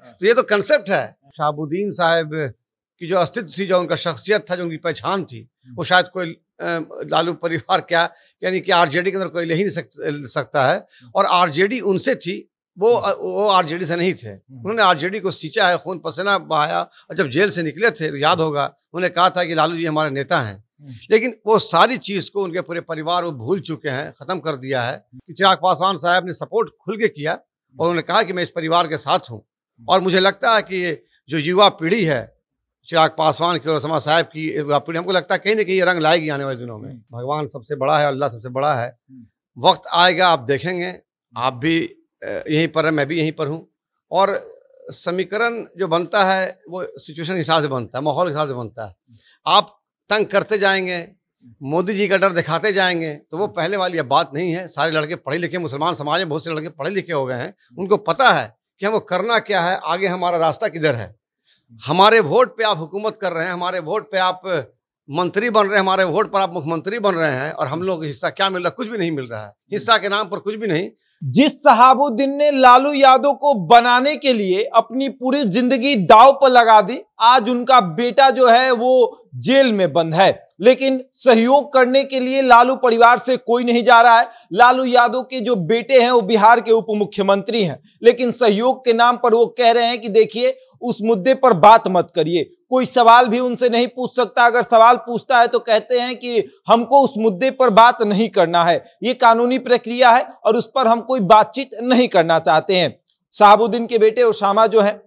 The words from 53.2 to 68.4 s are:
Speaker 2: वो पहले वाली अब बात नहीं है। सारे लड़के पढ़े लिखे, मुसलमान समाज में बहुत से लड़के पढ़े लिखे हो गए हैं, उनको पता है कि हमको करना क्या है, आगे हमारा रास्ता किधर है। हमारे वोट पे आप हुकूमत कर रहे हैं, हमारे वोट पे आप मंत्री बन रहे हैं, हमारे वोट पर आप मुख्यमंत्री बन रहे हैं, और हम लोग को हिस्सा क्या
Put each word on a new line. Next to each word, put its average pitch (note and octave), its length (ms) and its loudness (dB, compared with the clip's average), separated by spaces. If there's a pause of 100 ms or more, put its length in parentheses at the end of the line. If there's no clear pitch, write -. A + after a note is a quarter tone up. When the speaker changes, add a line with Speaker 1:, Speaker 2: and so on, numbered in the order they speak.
Speaker 2:
वो G3+ 100 -4
पहले F3+ 300 -6
वाली F3+ 220 -4
अब C#3+ 80 -6
बात D#3 280 -2
नहीं E3+ 180 -6
है। F3 160 -10
सारे D3+ 240 -4
लड़के D#3 220 -4
पढ़े D3 240 -8
लिखे, F3 200 -8
मुसलमान D#3 360 -4
समाज D3 260 -4
में F#3 80 -6
बहुत D3+ 160 -8
से E3 60 -10
लड़के D#3 180 -10
पढ़े D3+ 220 -10
लिखे F3 220 -8
हो C#3 140 -4
गए B2+ 80 -8
हैं, C#3 200 -10 (240)
उनको F#3+ 180 -2
पता - 340 0
है C3 260 -2 (240)
कि F#3+ 60 -4
हमको A3 140 -2
करना G#3+ 380 -2
क्या G#3 220 -4
है, F3+ 240 -4
आगे F3 220 -4
हमारा F3 320 -4
रास्ता D#3+ 300 -2
किधर D3+ 260 -2
है। G2+ 220 -12 (680)
हमारे G3 360 4
वोट F#3 380 -2
पे A3+ 60 -4
आप G3+ 140 -2
हुकूमत G#3 440 -8
कर F#3 100 -4
रहे E3 120 -6
हैं, F3+ 80 -6
हमारे F3+ 260 -6
वोट F#3+ 340 -8
पे G3 60 -2
आप F#3 520 -4 (400)
मंत्री F3+ 400 -4
बन G#3+ 140 2
रहे G3 100 -4
हैं, G3+ 60 4
हमारे F#3+ 240 0
वोट F#3 280 -4
पर G3 80 0
आप F3+ 140 -4
मुख्यमंत्री E3 440 -8
बन G3+ 160 0
रहे D#3+ 160 0
हैं, C3+ 220 -6
और D3 140 -6
हम D#3 160 -6
लोग F#3 160 -4
को D#3 60 -10
हिस्सा D3+ 260 -6
क्या G3 200 -2